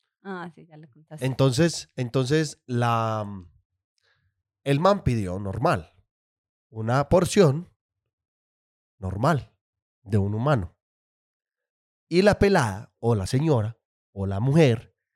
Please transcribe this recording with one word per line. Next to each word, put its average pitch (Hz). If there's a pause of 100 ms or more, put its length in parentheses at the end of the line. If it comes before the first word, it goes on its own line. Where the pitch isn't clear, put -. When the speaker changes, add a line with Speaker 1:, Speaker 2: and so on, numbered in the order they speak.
(240)
Speaker 1:
Ah, 180
sí, 156
ya 156
lo 151
contaste. 156
Speaker 2:
Entonces, 135
entonces, 135
la, 113 (1400)
el 143
man 190
pidió 101
normal. 104 (800)
Una 113
porción 170 (1300)
normal, 107 (500)
de 107
un 101
humano. 117 (1300)
Y 170
la 202
pelada, 131
o 117
la 92
señora, 127 (340)
o 98
la 98
mujer, 135 (200)